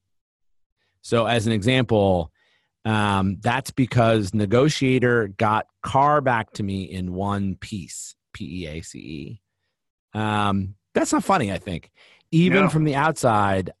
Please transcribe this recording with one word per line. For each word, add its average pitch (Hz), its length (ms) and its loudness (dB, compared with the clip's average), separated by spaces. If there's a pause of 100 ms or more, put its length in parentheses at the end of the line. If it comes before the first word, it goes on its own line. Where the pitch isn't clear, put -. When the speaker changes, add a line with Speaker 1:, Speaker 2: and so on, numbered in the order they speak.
(1000)
Speaker 1:
So 117 240 0
as 110 220 0
an 113 60 2
example, 104 760 2 (520)
um, 101 580 0
"That's 120 300 -2
because 113 640 2
negotiator 120 960 2
got 107 380 0 (160)
car 147 380 2
back 123 320 -2
to 110 100 -6
me 98 200 -4
in 90 300 -8
one 98 420 -4
piece, - 600 -12 (180)
P 87 300 -10
E 80 40 -10
A 78 140 -10
C - 180 -16
E." 73 420 -14 (720)
Um, 104 640 -2 (180)
that's - 180 0
not 311 120 0
funny, 151 280 0
I 87 60 -4
think. - 340 -10 (400)
Even 180 320 4
Speaker 2:
No. 180 60 4
Speaker 1:
from 156 160 0
the 147 100 0
outside, 107 840 2